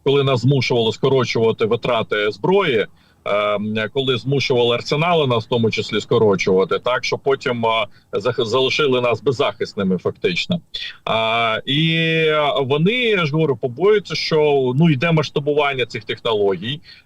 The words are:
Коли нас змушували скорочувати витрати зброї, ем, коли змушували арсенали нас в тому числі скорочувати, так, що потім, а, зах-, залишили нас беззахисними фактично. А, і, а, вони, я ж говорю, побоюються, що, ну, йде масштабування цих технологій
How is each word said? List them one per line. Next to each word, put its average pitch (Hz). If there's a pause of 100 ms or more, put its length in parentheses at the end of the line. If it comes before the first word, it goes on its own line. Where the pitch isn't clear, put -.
Коли 139
нас 131
змушували 120
скорочувати 117
витрати 107
зброї, 151 (400)
ем, 104 (180)
коли 131
змушували 123
арсенали 151
нас 117
в -
тому 113
числі 107
скорочувати, 95
так, 123
що 123
потім, 127
а, 113 (260)
зах-, 117
залишили 127
нас 117
беззахисними 104
фактично. 90 (460)
А, 113
і, 160
а, 151
вони, 147
я 220
ж 139
говорю, 151
побоюються, 160
що, 143
ну, 165
йде 160
масштабування 143
цих 113
технологій 107 (240)